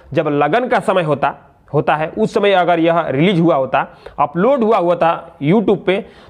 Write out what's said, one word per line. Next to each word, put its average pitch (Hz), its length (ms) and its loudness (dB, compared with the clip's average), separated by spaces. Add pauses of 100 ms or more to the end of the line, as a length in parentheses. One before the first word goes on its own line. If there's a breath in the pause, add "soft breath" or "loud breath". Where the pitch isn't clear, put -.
(120 loud breath)
जब 156 160 -2
लगन 147 400 0
का 220 120 0
समय 190 220 0
होता, 147 320 -2 (360)
होता 151 260 0
है, 156 120 -4
उस 214 260 -2
समय 202 180 2
अगर 175 280 2
यह 165 280 2
रिलीज 165 320 2
हुआ 165 160 4
होता, 135 300 -2 (320 loud breath)
अपलोड 202 440 0
हुआ 220 160 2
हुआ 175 180 0
था 165 440 -4
YouTube 190 460 0
पे, 196 180 -2 (260 loud breath)